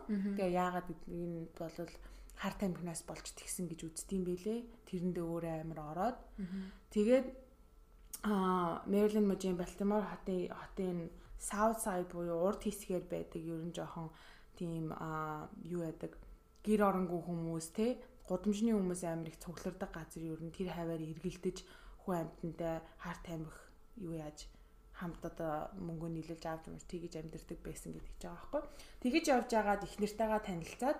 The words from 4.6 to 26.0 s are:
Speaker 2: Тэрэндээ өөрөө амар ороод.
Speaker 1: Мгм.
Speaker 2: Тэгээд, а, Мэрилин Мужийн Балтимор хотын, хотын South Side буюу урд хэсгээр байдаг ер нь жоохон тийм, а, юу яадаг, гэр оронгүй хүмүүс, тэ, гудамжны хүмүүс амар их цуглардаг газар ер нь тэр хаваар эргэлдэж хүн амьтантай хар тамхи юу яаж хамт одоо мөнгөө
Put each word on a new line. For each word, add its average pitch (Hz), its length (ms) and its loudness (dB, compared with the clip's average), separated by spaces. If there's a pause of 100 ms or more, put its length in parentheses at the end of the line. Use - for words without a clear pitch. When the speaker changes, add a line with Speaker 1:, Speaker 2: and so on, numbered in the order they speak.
Speaker 2:
Тэрэндээ 175 400 0
өөрөө 165 280 -2 (120)
амар 160 140 -6 (100)
ороод. 180 280 0 (200)
Speaker 1:
Мгм. 190 220 -4 (300)
Speaker 2:
Тэгээд, 247 360 8 (960)
а, 185 640 6
Мэрилин 208 420 8
Мужийн 185 280 4
Балтимор 202 460 2
хотын, 180 480 0
хотын 175 600 -2 (280)
South 220 440 2
Side 180 300 0
буюу 170 340 2
урд 208 180 2
хэсгээр 185 400 -2
байдаг 165 380 -4
ер 160 180 -4
нь 170 140 -4
жоохон 160 360 -6 (460)
тийм, 165 400 -2
а, 156 520 -4 (140)
юу 170 200 -2
яадаг, 160 340 -6 (460)
гэр 208 260 6
оронгүй 180 320 2
хүмүүс, 165 540 -2
тэ, 233 240 2 (260)
гудамжны 208 480 4
хүмүүс 185 320 2
амар 165 240 -2
их - 100 -12
цуглардаг 180 540 -6
газар 160 320 -10
ер 160 160 -4
нь 165 140 -6
тэр 180 180 -2
хаваар 165 300 -2
эргэлдэж 175 560 -2 (420)
хүн 185 240 0
амьтантай 165 560 -2 (160)
хар 175 240 -8
тамхи 160 400 -8 (400)
юу 165 160 -4
яаж 151 320 -8 (480)
хамт 170 240 -6
одоо 160 560 -2
мөнгөө 165 320 -4